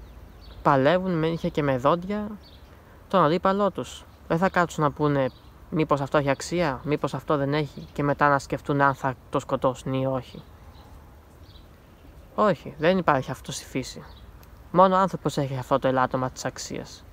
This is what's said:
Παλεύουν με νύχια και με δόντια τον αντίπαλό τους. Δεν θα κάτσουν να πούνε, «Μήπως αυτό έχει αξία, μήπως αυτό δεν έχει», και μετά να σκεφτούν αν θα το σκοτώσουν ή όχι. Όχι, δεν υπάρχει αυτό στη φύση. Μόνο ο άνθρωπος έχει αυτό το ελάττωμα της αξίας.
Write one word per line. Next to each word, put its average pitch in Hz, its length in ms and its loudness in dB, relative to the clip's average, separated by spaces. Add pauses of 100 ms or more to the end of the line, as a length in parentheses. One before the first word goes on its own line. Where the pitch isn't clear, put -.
(640)
Παλεύουν 165 560 4
με 160 100 0
νύχια 165 200 -4
και 160 140 -2
με 135 160 0
δόντια 175 500 -2 (800)
τον 180 160 4
αντίπαλό 190 460 2
τους. - 340 -10 (240)
Δεν 160 100 0
θα 185 100 2
κάτσουν 170 360 0
να 143 60 2
πούνε, 139 400 0 (400)
«Μήπως 151 300 0
αυτό 139 180 0
έχει 139 120 2
αξία, 143 540 -2
μήπως 147 300 -2
αυτό 147 220 -2
δεν 139 180 0
έχει», 151 380 -6
και 151 100 -4
μετά 143 260 2
να 143 100 4
σκεφτούν 143 420 -4
αν 139 140 4
θα 135 200 -4 (160)
το 147 80 -2
σκοτώσουν 135 540 -2
ή 131 140 -2
όχι. 131 360 -6 (1900)
Όχι, 196 440 0
δεν 185 200 4
υπάρχει 151 320 2
αυτό - 220 -10
στη - 120 -10
φύση. 135 380 -8 (680)
Μόνο 190 240 6
ο 185 40 4
άνθρωπος 175 380 0
έχει 135 200 -2
αυτό 131 220 0
το 131 100 2
ελάττωμα 131 420 0
της - 140 -14
αξίας. - 680 -10